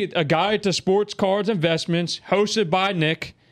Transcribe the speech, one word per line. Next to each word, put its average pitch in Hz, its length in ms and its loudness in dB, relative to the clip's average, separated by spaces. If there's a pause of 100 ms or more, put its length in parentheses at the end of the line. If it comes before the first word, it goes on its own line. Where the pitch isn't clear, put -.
(100)
be - 40 -8
a 170 80 2
guide 185 420 0
to 190 80 0
sports 196 420 0
cards 196 340 0
investments 170 800 0
hosted 208 420 2
by 190 220 2
Nick. 160 420 -2 (160)